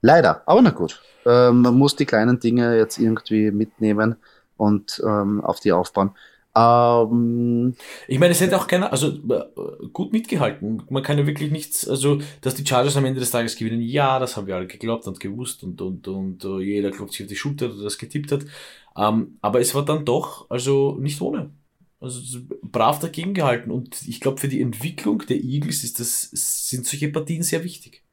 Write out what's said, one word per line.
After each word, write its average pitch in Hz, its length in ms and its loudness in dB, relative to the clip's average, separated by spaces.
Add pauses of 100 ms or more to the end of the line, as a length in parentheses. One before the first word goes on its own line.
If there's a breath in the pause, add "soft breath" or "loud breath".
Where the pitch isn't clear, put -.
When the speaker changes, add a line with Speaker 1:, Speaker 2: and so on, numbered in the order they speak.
Speaker 1:
Leider, 127 440 6
aber 208 160 8
na 220 80 8
gut. - 320 -4 (220)
Ähm, 123 380 8
man 123 140 6
muss 143 200 4
die 139 100 0
kleinen 120 320 2
Dinge 117 380 2
jetzt 110 220 2
irgendwie 113 520 2
mitnehmen 110 640 0 (420 soft breath)
und, 104 480 0
ähm, 104 380 0
auf - 160 -2
die 104 140 0
aufbauen. 98 400 0 (420 soft breath)
Ähm, 120 1200 4 (340 loud breath)
Speaker 2:
Ich 131 100 -2
meine, 175 140 6
es - 80 2
hätte 185 160 2
auch - 100 -2
keiner, - 260 0
also, 147 160 0
äh, - 840 -6
gut - 200 -6
mitgehalten. 123 760 -2
Man 135 140 -4
kann 143 160 0
ja 143 80 2
wirklich 147 240 -2
nichts, - 380 -4
also, 139 300 2 (220 loud breath)
dass 131 140 -2
die 143 120 -8
Chargers 135 300 2
am 139 80 2
Ende 131 160 -2
des 123 100 -4
Tages 113 260 -2
gewinnen, 113 260 -4
ja, 131 360 0
das 127 180 -4
haben 101 100 -8
wir 95 100 -6
alle 92 100 -6
geglaubt 113 400 -6
und 95 140 -12
gewusst 113 440 -10
und, 90 180 -10
und, 92 260 -8
und, 95 360 -8
äh, 98 160 -4
jeder 101 320 -2
klopft 98 220 -12
sich - 120 -10
auf - 20 -18
die 98 80 -10
Schulter, 143 320 -4
der 101 160 -10
das 104 140 -8
getippt 143 340 -6
hat. 143 120 -2 (520 loud breath)
Ähm, 107 460 0
aber 104 180 2
es 120 140 0
war 143 100 0
dann 151 200 -2
doch, 135 440 -4
also, 139 500 0
nicht 143 220 -4
ohne. - 300 -6 (500)
Also, 127 200 -10
es 123 180 -12 (240)
brav 120 380 0
dagegen 170 340 -6
gehalten 123 360 -2
und - 360 -8
ich 113 140 -10
glaub, 135 200 -2
für 139 80 -2
die 135 140 -2
Entwicklung 127 680 -4
der - 80 0
Eagles 143 480 -4
ist - 160 -8
das, - 320 -6
sind - 540 -6
solche 147 220 -4
Partien 156 340 -4
sehr 170 220 -2
wichtig. - 380 -16 (100)